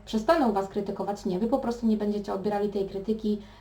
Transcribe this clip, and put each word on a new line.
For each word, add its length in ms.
przestaną 460
was 160
krytykować. 580
Nie, 140
wy 80
po 120
prostu 260
nie 120
będziecie 360
odbierali 360
tej 200
krytyki, 520